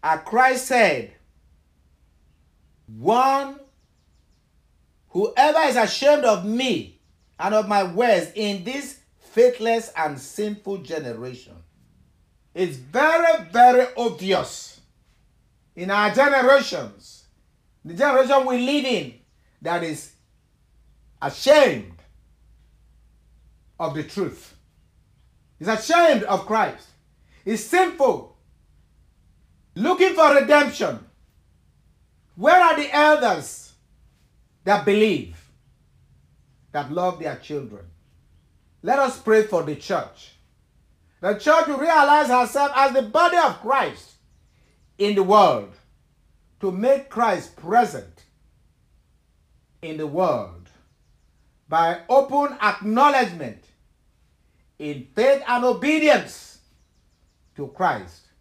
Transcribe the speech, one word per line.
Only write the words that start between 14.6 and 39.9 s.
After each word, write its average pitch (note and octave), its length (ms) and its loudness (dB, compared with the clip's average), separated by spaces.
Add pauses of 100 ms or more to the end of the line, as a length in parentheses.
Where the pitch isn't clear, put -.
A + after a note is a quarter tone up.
in F3+ 140 -10
our G#3 200 0
generations, B3+ 1160 0 (580)
the E3 100 -16
generation C4 520 2
we B3+ 120 -2
live C4+ 260 -2
in, F#3 360 -6 (400)
that E3+ 220 -6
is D#3+ 300 -12 (1080)
ashamed C#3 800 2 (1800)
of D#3 160 -6
the D3+ 80 -8
truth. - 540 -10 (1040)
Is E3 80 -6
ashamed C#4 560 2
of G3 220 -4
Christ. - 420 -4 (560)
Is G#3+ 240 -6
sinful. E4+ 680 -2 (1400)
Looking F4+ 400 0
for D4+ 200 6
redemption. C#4 720 2 (1300)
Where D#4 260 4
are E4 160 4
the D4 160 -6
elders C#4+ 840 0 (880)
that G3+ 200 0
believe, G3+ 680 0 (1200)
that C#3+ 180 -8
love F3+ 280 -4
their D3 180 -10
children? G#2+ 520 -14 (920)
Let B3 160 0
us C4+ 220 -2
pray A3 240 4
for F3 180 -2
the D3 140 -8
church. - 580 -10 (880)